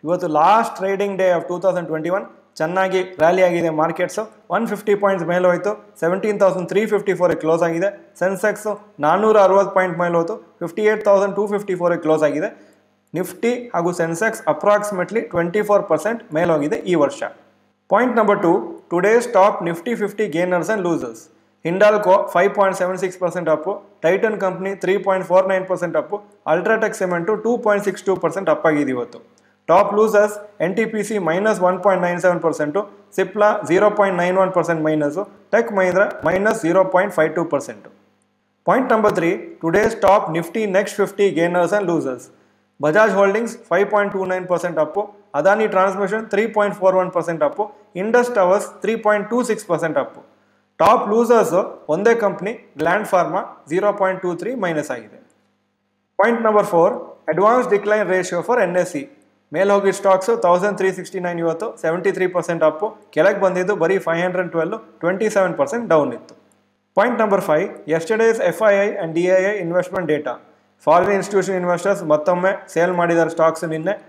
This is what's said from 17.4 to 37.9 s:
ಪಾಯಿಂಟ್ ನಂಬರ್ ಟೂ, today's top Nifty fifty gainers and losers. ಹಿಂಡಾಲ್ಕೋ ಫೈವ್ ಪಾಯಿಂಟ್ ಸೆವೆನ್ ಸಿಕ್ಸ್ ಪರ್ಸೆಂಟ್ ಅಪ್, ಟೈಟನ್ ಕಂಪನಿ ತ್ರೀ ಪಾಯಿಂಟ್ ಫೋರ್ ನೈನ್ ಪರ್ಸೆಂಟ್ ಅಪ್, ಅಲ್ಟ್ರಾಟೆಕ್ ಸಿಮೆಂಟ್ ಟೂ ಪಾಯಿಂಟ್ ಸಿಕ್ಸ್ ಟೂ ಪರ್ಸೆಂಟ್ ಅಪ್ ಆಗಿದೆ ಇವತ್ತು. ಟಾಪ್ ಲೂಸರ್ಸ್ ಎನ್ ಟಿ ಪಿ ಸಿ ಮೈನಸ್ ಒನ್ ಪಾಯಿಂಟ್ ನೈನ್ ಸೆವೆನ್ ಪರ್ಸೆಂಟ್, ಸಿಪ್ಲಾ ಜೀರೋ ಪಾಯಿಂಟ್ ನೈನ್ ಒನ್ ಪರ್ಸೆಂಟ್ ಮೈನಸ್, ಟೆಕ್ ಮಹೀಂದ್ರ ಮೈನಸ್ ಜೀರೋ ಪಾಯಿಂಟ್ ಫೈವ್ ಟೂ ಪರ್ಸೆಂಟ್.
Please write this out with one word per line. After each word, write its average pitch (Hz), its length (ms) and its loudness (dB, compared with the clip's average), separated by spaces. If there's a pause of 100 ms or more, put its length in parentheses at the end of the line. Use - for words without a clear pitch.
ಪಾಯಿಂಟ್ 233 240 2
ನಂಬರ್ 208 260 2
ಟೂ, 170 60 2 (420)
today's 208 340 2 (100)
top 202 180 6 (140)
Nifty 170 340 -4
fifty 202 240 -2 (100)
gainers 175 380 0
and 214 140 -2
losers. 127 320 -4 (460)
ಹಿಂಡಾಲ್ಕೋ 202 500 4 (180)
ಫೈವ್ 190 240 4
ಪಾಯಿಂಟ್ 190 240 2
ಸೆವೆನ್ 180 220 -4
ಸಿಕ್ಸ್ 185 200 -6
ಪರ್ಸೆಂಟ್ 170 300 -4
ಅಪ್, 151 120 -4 (400)
ಟೈಟನ್ 196 380 2
ಕಂಪನಿ 185 280 -4 (120)
ತ್ರೀ 185 100 0 (120)
ಪಾಯಿಂಟ್ 185 240 0
ಫೋರ್ 185 220 4
ನೈನ್ 185 200 -2
ಪರ್ಸೆಂಟ್ 170 300 -4
ಅಪ್, 147 120 -8 (380)
ಅಲ್ಟ್ರಾಟೆಕ್ 202 480 0
ಸಿಮೆಂಟ್ 180 320 -2 (140)
ಟೂ 226 60 0 (140)
ಪಾಯಿಂಟ್ 202 220 2
ಸಿಕ್ಸ್ - 200 -8
ಟೂ 196 60 2 (100)
ಪರ್ಸೆಂಟ್ 175 300 -2
ಅಪ್ - 160 -2
ಆಗಿದೆ 147 260 0
ಇವತ್ತು. 120 240 -8 (520)
ಟಾಪ್ 196 260 4
ಲೂಸರ್ಸ್ 208 380 2 (300)
ಎನ್ 185 140 -4
ಟಿ 220 140 2
ಪಿ 214 160 -4
ಸಿ 220 80 -2 (120)
ಮೈನಸ್ 190 300 0 (100)
ಒನ್ 180 160 0
ಪಾಯಿಂಟ್ 185 220 2
ನೈನ್ 175 180 -4
ಸೆವೆನ್ 175 220 2
ಪರ್ಸೆಂಟ್, 151 320 -2 (400)
ಸಿಪ್ಲಾ 208 300 2 (220)
ಜೀರೋ 202 180 6 (100)
ಪಾಯಿಂಟ್ 190 240 2
ನೈನ್ 185 200 2
ಒನ್ 185 140 0
ಪರ್ಸೆಂಟ್ 160 300 -2
ಮೈನಸ್, 151 320 -2 (360)
ಟೆಕ್ 226 240 0
ಮಹೀಂದ್ರ 185 260 2 (240)
ಮೈನಸ್ 196 380 0
ಜೀರೋ 185 160 4 (120)
ಪಾಯಿಂಟ್ 190 240 0
ಫೈವ್ 160 200 2
ಟೂ 165 140 -2
ಪರ್ಸೆಂಟ್. 117 340 -6 (840)